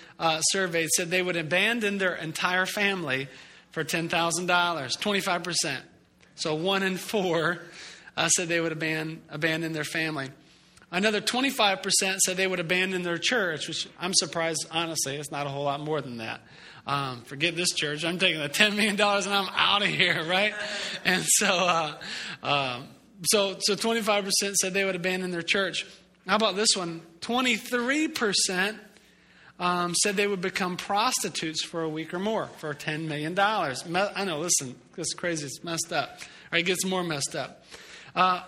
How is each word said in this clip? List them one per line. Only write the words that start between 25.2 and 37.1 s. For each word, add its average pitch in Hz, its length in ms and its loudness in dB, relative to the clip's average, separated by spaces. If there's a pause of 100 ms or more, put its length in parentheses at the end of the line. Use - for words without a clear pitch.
their 170 100 -2
church. 175 440 0 (400)
How 196 120 4
about 214 180 2
this 214 220 4
one? 165 240 -4 (180)
Twenty-three 247 880 0
percent, 202 680 0 (840)
um, 175 340 0
said 202 220 2
they 202 120 4
would 202 120 0
become 180 380 -2
prostitutes 202 880 0
for 170 160 -6
a 160 80 -2
week 160 240 -6
or 175 60 -4
more 196 280 0 (120)
for 151 140 -6
ten 156 360 -4
million 151 240 -4
dollars. 190 520 0
Me-, 175 140 0
I 196 240 0
know, 165 160 -2
listen, 151 340 0 (220)
this 165 120 -6
is - 80 -4
crazy. 165 320 -4
It's - 180 -12
messed 165 260 -4
up. 143 200 -2
All - 140 -16 (280)
right, 170 80 4
it 175 40 -2
gets 185 200 0
more 185 180 0
messed 156 320 -4